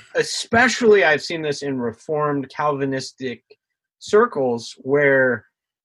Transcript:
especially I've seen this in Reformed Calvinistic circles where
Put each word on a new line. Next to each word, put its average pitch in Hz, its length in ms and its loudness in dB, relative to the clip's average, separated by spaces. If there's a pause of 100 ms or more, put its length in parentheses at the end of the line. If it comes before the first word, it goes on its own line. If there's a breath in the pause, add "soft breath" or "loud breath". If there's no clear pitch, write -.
(160)
especially 220 880 2
I've 151 180 2
seen 165 180 -8
this 147 220 -4
in 139 160 -4
Reformed 143 720 -4
Calvinistic 135 920 -6 (580)
circles 143 800 0
where 135 680 2 (380)